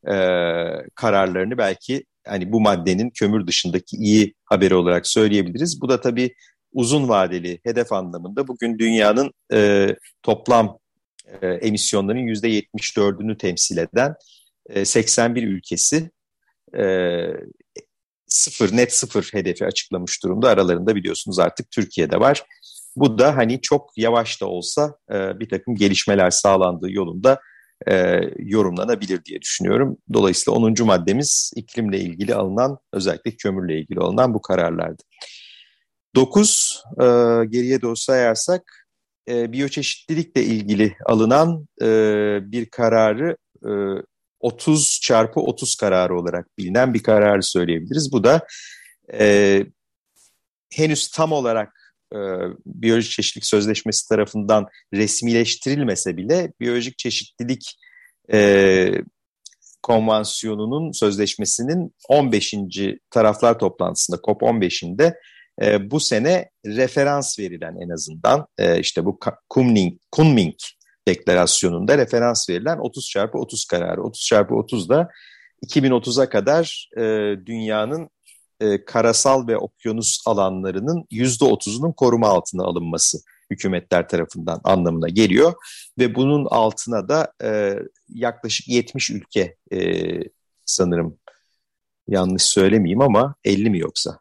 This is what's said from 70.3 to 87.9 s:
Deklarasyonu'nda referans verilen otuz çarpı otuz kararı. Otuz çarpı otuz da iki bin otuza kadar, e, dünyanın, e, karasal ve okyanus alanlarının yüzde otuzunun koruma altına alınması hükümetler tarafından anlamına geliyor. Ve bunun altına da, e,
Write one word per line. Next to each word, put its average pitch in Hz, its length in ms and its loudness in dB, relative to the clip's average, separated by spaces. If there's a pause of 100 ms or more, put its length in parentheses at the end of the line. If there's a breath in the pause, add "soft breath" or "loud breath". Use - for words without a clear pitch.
Deklarasyonu'nda 90 880 2
referans 117 520 0
verilen 117 280 -4
otuz - 320 -8
çarpı 107 280 -4
otuz - 260 -8
kararı. 87 380 -4
Otuz - 240 -8
çarpı 107 280 4
otuz 110 340 -4
da 165 200 2 (540 loud breath)
iki - 200 0
bin 135 80 4
otuza 123 380 0
kadar, 143 680 -2
e, 117 60 -4 (440)
dünyanın, 110 640 -4 (500 soft breath)
e, 101 240 0
karasal 117 640 2
ve 113 80 0
okyanus - 720 -4
alanlarının 98 840 -2
yüzde 123 340 0
otuzunun 120 480 0
koruma 117 360 2
altına 92 360 0
alınması 85 540 -2 (320 soft breath)
hükümetler 90 580 -2
tarafından 82 560 -4
anlamına 85 440 2
geliyor. 107 440 4 (460 loud breath)
Ve 120 160 2
bunun 139 360 2
altına 110 580 0
da, 151 240 0 (100)
e, 104 360 -2 (300)